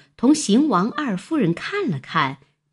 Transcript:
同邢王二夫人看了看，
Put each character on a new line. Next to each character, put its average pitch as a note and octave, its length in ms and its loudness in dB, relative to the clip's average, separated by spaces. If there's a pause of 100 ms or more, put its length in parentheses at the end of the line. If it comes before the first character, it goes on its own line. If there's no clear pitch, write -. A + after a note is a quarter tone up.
(160)
同 C4 180 4
邢 C4+ 340 2
王 G3+ 240 0
二 B3+ 260 -4
夫 D#4+ 200 -6
人 E3+ 160 2
看 F#4+ 360 -4
了 C#3 100 -4
看， C#3 400 -4 (340)